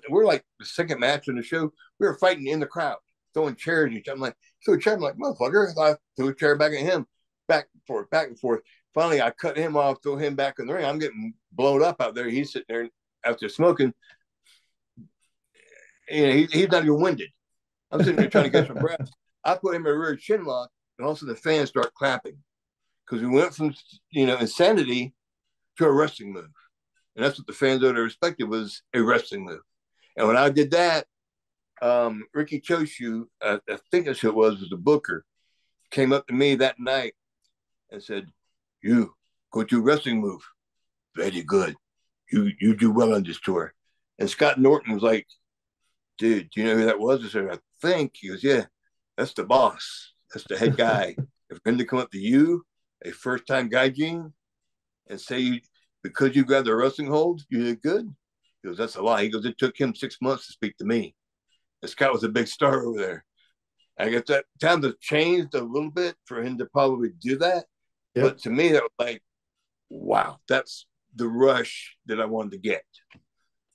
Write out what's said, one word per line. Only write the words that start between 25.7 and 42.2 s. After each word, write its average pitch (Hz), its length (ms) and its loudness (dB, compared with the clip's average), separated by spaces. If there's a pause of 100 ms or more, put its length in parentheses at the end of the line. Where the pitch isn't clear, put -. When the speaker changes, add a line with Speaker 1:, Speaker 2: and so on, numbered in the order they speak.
Speaker 1:
to 170 80 4
a 151 60 6
wrestling 135 400 0
move. 87 180 -14 (640)
And 113 80 -4
that's 139 140 0
what - 100 -18
the 107 60 -12
fans 131 300 0
ought 131 100 4
to 117 80 0
respect. 147 380 -4
It 120 60 -4
was 107 360 -6 (120)
a 123 80 4
wrestling 110 440 0
move. 82 160 -14 (540)
And 110 120 2
when 113 100 6
I 139 120 6
did 139 220 2
that, 170 360 2 (760)
um, 120 420 0 (100)
Ricky 147 280 -4
Choshu, 123 640 -4 (160)
uh, 104 160 -2 (120)
I 101 80 -6 (140)
think 175 140 2
that's 131 140 -4
who 117 100 0
it 107 60 0
was, 110 240 4
was 92 100 -12
the 92 80 -10
booker, 95 480 0 (640)
came 131 220 2
up 139 140 0
to 127 60 -8
me 139 220 2
that 131 240 0
night 127 340 -4 (800)
and 104 100 -16
said, 98 300 -10 (500)
"You 113 320 0 (380)
go 110 120 -4
do 117 180 0
wrestling 123 400 0
move. 95 200 -6 (760)
Very 185 280 -4
good. 92 320 0 (560)